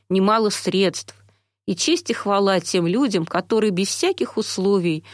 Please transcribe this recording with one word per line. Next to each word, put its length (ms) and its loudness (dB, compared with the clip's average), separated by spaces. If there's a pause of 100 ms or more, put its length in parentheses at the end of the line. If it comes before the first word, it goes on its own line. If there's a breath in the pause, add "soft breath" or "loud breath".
немало 400 2
средств. 680 -2 (500)
И 100 -4
честь 360 -2
и 20 -2
хвала 460 2
тем 260 0
людям, 400 0
которые 460 0
без 160 0
всяких 500 -2
условий 680 0 (100)